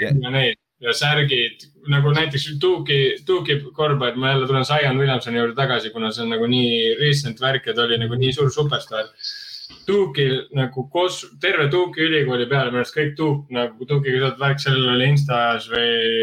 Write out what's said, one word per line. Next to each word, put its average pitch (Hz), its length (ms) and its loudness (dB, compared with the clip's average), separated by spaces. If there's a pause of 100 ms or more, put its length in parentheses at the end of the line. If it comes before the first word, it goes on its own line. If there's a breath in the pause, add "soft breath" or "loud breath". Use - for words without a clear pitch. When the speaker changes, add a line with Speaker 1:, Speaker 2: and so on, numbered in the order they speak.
Speaker 1:
Ja- 123 140 2
Speaker 2:
miljoneid 131 420 0 (240)
ja 120 120 -4
särgid, 139 760 0 (220)
nagu 143 200 4
näiteks 151 480 0
Duke'i, 147 680 2
Duke'i 151 340 0 (140)
korvpall, 127 420 0
ma 131 160 0
jälle 131 140 2
tulen 131 180 0
Zion 143 340 0
Williamsoni 123 380 0
juurde 117 180 0
tagasi, 120 380 -2
kuna 110 180 -4
see 113 120 -8
on 117 80 -4
nagu 113 160 0
nii 117 520 2
recent 143 400 0
värk 131 280 -2
ja 113 80 -4
ta 120 80 0
oli 117 160 0
nagu 117 160 -2
nii 127 180 0
suur 139 180 2
superstaar. 123 540 -2 (840 loud breath)
Duke'il 147 500 0 (180)
nagu 131 380 -2
kos-, 180 320 0 (160)
terve 175 300 2
Duke'i 175 360 0
ülikooli 127 440 0
peale, 131 200 0
minu 123 120 0
arust - 140 -6
kõik 147 220 -2
Duke, 147 360 -2
nagu 120 340 -4
Duke'iga 135 320 0
seotud 135 220 -2
värk, 139 200 0
sellel 131 320 2
oli 127 160 4
Instas 120 600 2
või, 120 180 0 (340)